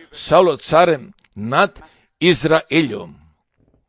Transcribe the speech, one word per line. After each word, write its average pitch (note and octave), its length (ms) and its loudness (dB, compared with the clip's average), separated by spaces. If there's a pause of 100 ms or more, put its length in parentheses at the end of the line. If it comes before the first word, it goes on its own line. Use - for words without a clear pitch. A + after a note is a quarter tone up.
(120)
Saulo E3 460 0
carem D#3 560 0 (220)
nad C3 460 -4 (380)
Izraeljom.” C#3+ 960 -2 (720)